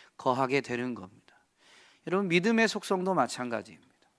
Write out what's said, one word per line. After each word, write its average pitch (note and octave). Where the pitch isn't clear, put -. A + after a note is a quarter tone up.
거하게 C3
되는 B2
겁니다. F#2+
여러분, F#3+
믿음의 A3
속성도 F#3+
마찬가지입니다. A#2+